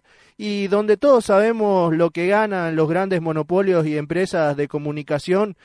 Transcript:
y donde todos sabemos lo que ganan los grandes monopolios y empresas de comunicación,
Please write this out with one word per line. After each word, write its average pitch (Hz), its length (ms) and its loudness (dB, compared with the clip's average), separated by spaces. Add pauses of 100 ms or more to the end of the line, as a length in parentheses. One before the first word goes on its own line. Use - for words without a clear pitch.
(380)
y 202 300 -4
donde 214 280 2
todos 262 300 4
sabemos 202 680 2
lo 165 180 2
que 170 160 -4
ganan 190 500 0
los 156 100 2
grandes 185 320 -2
monopolios 165 680 0
y 151 120 -2
empresas 160 580 -2
de 143 140 -4
comunicación, 151 960 -4